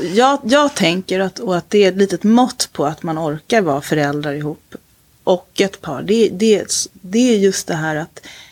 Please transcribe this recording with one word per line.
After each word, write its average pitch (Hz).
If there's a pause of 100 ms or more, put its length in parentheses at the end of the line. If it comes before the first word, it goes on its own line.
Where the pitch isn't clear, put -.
(140)
jag, 269
jag 277
tänker 185
att, 190
och 185
att 170
det 208
är 190
ett 180
litet 190
mått 233
på 147
att 151
man 160
orkar 160
vara 147
föräldrar 147
ihop 147 (500)
och -
ett 196
par. 143
Det, 202
det, 202 (260)
det 233
är 208
just 196
det 175
här 156
att, 160 (320)